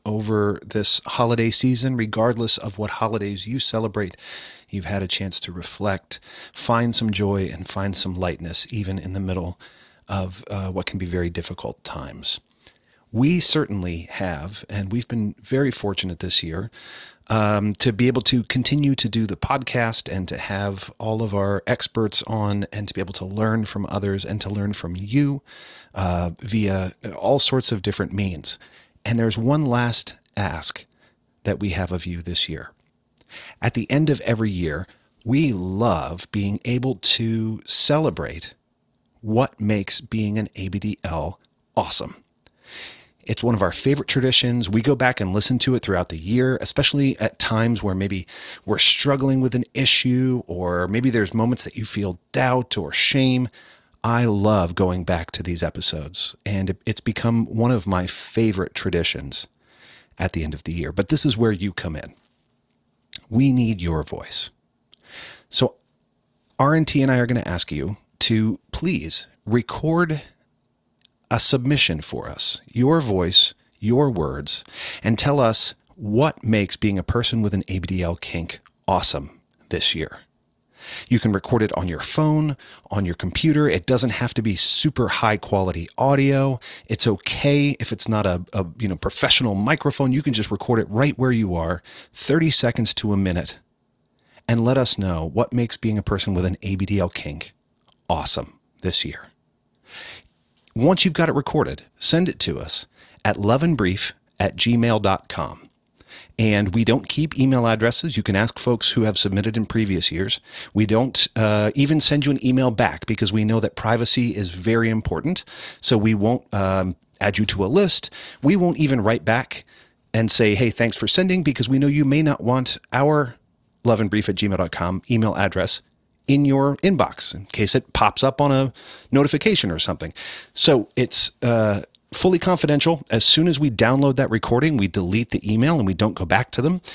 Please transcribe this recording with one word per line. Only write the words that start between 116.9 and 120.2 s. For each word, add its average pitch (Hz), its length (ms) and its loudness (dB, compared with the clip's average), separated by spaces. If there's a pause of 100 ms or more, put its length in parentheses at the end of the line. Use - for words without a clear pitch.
add 101 160 0
you 107 80 2
to 98 180 0
a 92 40 2
list. 180 420 2 (320)
We 160 140 4
won't 175 240 2
even 135 220 2
write 110 220 2
back 113 420 0 (460)
and 113 200 2